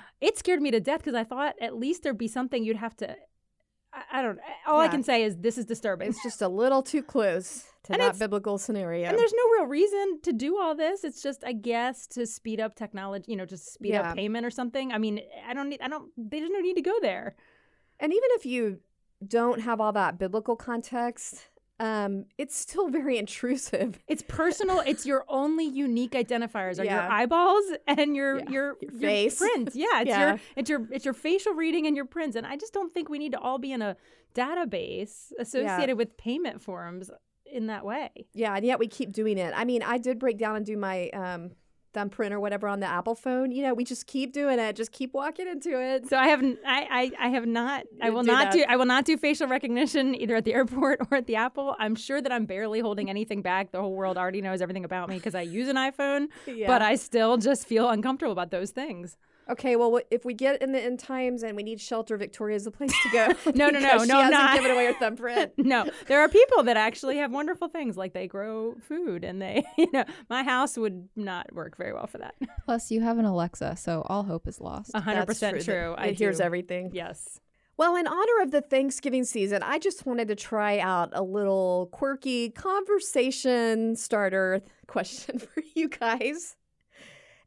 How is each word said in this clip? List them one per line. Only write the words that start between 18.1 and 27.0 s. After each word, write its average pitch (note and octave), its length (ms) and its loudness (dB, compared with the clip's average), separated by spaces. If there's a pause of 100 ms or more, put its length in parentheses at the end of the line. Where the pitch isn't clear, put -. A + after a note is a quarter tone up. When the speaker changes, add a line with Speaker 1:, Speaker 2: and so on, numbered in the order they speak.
Speaker 2:
even A#4+ 200 4
if A4+ 120 -2
you A#3 340 -2 (480)
don't A#3 340 2
have A3+ 200 -2
all G#3+ 120 0
that F3+ 240 0
biblical G#3+ 380 -2
context, A#3+ 920 -6 (320)
um, G3+ 460 -2 (120)
it's - 180 -6
still F4 340 -2
very C4+ 280 0
<laughs> G#3 60 -2
intrusive. A#3+ 720 -4 (100)
Speaker 1:
It's D4+ 200 -2
personal. F#4 580 0
It's D4 180 0
your C4+ 240 0
only D#4 380 0
unique B3+ 460 -2
identifiers A#3 680 -2
are F#3+ 40 -2
your G3 100 0
Speaker 2:
Yeah. F3+ 180 0